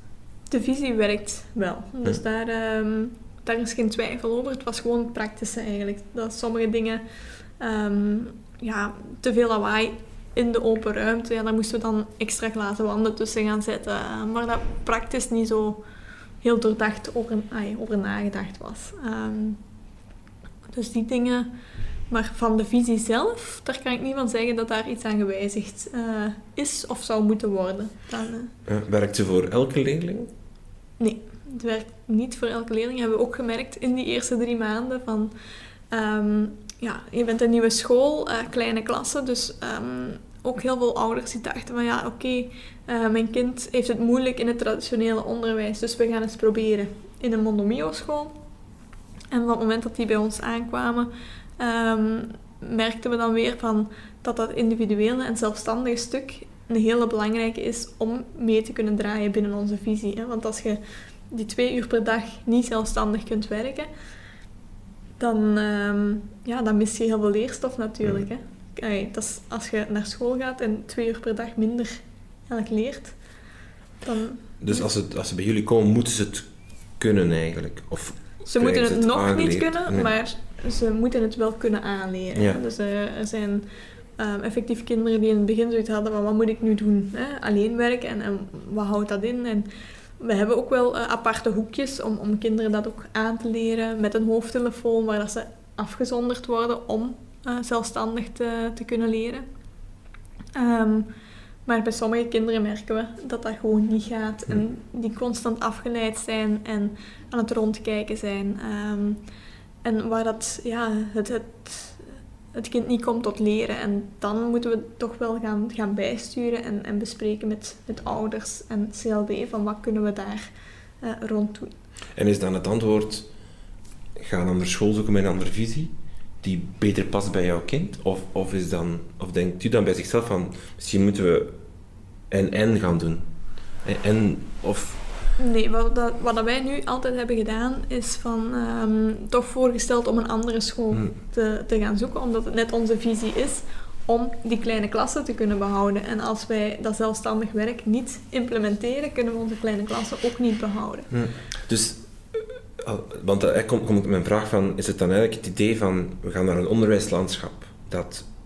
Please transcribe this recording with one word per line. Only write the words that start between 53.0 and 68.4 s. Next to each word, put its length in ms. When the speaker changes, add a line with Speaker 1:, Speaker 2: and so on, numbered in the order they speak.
Speaker 1:
we 60
dan 160
weer 260
van 300
dat 160
dat 160
individuele 720
en 120
zelfstandige 600
stuk 420
een 140
hele 260
belangrijke 560
is 340
om 280
mee 240
te 100
kunnen 240
draaien 360
binnen 220
onze 280
visie, 360
hè. 80
Want 200
als 140
je 160
die 180
twee 300
uur 100
per 180
dag 180
niet 220
zelfstandig 580
kunt 240
werken, 360
dan, 420
ehm, 560
ja, 200
dan 140
mis 200
je 80
heel 160
veel 100
leerstof 460
natuurlijk, 520
Speaker 2:
Mhm. 40
Speaker 1:
hè. 540